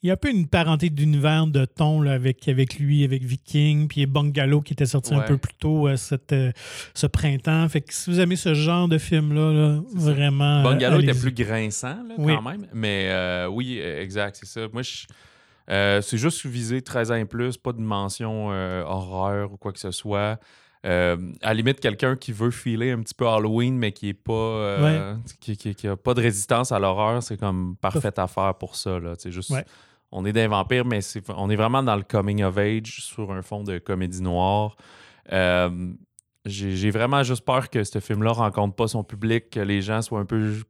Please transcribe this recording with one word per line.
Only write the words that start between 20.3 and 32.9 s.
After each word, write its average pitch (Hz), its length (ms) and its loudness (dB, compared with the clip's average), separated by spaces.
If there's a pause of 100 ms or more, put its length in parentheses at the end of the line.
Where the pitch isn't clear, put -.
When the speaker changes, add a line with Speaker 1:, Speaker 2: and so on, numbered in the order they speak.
Speaker 2:
Euh, 90 320 2 (260)
à - 60 -2
la 110 60 2
limite, 113 260 0
quelqu'un 127 360 0
qui - 160 -12
veut 113 200 0
filer 120 400 -2
un 117 80 -2
petit - 140 -10
peu 123 120 0
Halloween, 113 500 2
mais 117 160 0
qui 101 180 -6
est 98 40 -6
pas, - 180 -8
euh, 110 840 0
Speaker 1:
Ouais. 113 60 -8 (200)
Speaker 2:
qui, 107 160 -6
qui, 104 180 -6
qui - 140 -8
a 98 80 -2
pas 123 180 0
de 120 60 2
résistance 117 500 2
à 110 80 2
l'horreur, 104 440 2
c'est 107 160 -8
comme 92 420 -4
parfaite 104 380 -2
Speaker 1:
Parf- 95 60 2
Speaker 2:
affaire 95 320 -2
pour - 200 -12
ça, 92 240 -4
là. 85 180 -8
C'est - 140 -12
juste, 92 180 -8
Speaker 1:
Ouais. 135 140 -2 (480)
Speaker 2:
on 95 120 -6
est 104 80 -2
des 113 140 4
vampires, 107 380 2
mais 117 160 -2
c'est, 101 200 -8 (100)
on 98 200 -2
est 107 60 2
vraiment 117 260 2
dans 117 140 2
le 101 80 -4
coming 101 400 0
of 92 140 0
age 110 420 -2